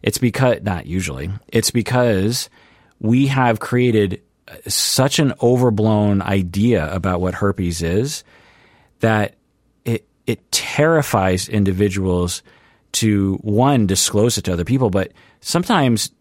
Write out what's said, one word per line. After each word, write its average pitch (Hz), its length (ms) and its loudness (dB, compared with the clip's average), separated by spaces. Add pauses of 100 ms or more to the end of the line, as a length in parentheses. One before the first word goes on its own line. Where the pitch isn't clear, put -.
It's - 160 -2
because, 123 440 0
not 90 240 -6
usually, 80 440 -6 (180)
it's - 240 -2
because 120 760 0 (500)
we 127 280 2
have 127 320 2
created 110 600 0 (460)
such - 520 0
an 139 220 2
overblown 107 800 2
idea 95 720 0
about 90 280 -2
what 90 140 -2
herpes 90 460 -2
is 104 420 -2 (760)
that 107 360 0 (500)
it, 117 220 -4 (180)
it - 260 -6
terrifies 123 960 0
individuals 95 920 0 (500)
to, 98 520 2
one, 117 420 2
disclose 104 520 0
it 98 80 -8
to 92 80 -2
other 85 120 -2
people, 123 240 0
but 95 220 -2 (300)
sometimes 151 800 0